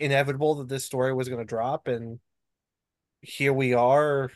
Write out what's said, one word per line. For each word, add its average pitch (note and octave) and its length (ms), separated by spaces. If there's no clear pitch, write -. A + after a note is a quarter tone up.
inevitable C#3+ 540
that C3+ 140
this C3+ 180
story C3 260
was B2+ 160
gonna A#2+ 160
drop, A#2+ 420
and A#2 320
here - 320
we C3 220
are C3+ 600